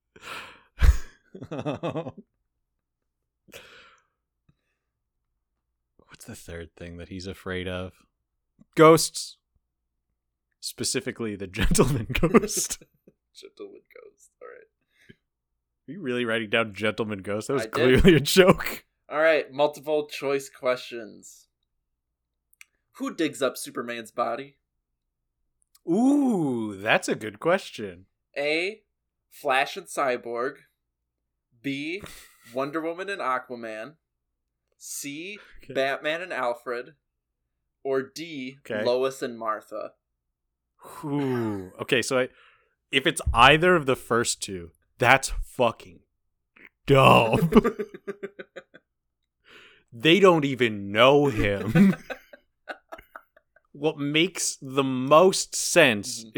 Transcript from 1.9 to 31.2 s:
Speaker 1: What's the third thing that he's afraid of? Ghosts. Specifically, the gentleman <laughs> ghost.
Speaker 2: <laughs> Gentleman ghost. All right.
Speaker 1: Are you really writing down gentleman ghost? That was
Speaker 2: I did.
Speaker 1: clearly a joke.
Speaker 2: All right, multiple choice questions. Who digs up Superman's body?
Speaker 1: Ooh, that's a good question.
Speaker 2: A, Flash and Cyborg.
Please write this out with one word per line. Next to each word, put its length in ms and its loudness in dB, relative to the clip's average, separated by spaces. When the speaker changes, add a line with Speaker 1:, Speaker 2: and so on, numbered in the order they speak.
Speaker 1:
What's 180 -20
the 100 -16
third 400 -16
thing 220 -16
that 120 -18
he's 180 -12
afraid 400 -8
of? 260 -10
Ghosts. 600 4
Specifically, 760 -6
the 120 -10
gentleman 600 0
<laughs> 40 -6
ghost. 720 0
Speaker 2:
<laughs> 240 -20
Gentleman 480 -20
ghost. 380 -20
All 60 -20
right. 680 -20
Speaker 1:
Are 40 -16
you 100 -14
really 240 -4
writing 240 -2
down 240 0
gentleman 480 -4
ghost? 260 -8
That 60 -4
was 100 -2
Speaker 2:
I 20 -4
did. 80 -14
Speaker 1:
clearly 420 6
a 40 4
joke. 640 2
Speaker 2:
All 100 -4
right, 340 2
multiple 540 -2
choice 420 -6
questions. 1000 -8
Who 200 -8
digs 300 -4
up 140 -4
Superman's 540 -12
body? 460 -6
Speaker 1:
Ooh, 960 0
that's 260 0
a 80 -2
good 240 -10
question. 680 -4
Speaker 2:
A, 460 -4
Flash 480 -2
and 80 -14
Cyborg. 720 -4